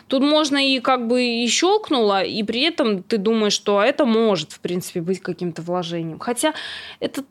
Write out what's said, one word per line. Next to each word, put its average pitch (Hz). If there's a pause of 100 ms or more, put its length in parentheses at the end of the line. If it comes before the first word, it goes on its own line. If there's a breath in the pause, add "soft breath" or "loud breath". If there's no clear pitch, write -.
тут 262
можно 294
и 269
как 254
бы 247
и 233
щёлкнуло, 247
и 196
при 226
этом 240
ты 226
думаешь, 214
что 202
это 285
может, 220
в -
принципе, 175
быть 180
каким-то 175
вложением. 170
Хотя 269 (460 loud breath)
это 285